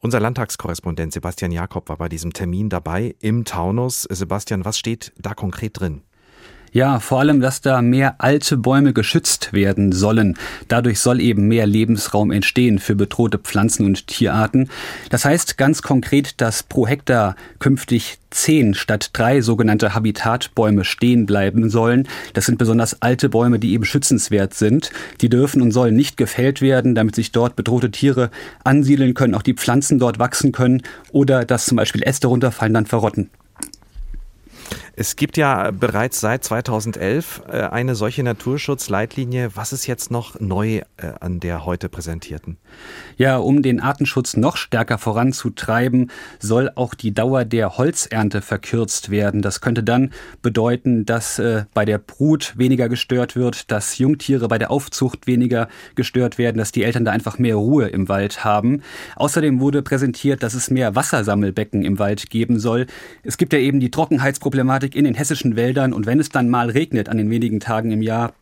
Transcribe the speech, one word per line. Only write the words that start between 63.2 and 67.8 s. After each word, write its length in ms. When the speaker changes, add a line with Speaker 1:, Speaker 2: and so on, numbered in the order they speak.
Speaker 2:
Es 140
gibt 140
ja 60
eben 220
die 100
Trockenheitsproblematik 960
in 220
den 80
hessischen 420
Wäldern 380
und 100
wenn 160
es 80
dann 220
mal 180
regnet 400
an 80
den 140
wenigen 280
Tagen 320